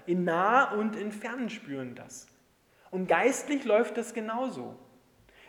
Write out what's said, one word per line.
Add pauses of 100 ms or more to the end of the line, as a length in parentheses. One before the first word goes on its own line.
In
nah
und
in
fern
spüren
das. (600)
Und
geistlich
läuft
das
genauso. (720)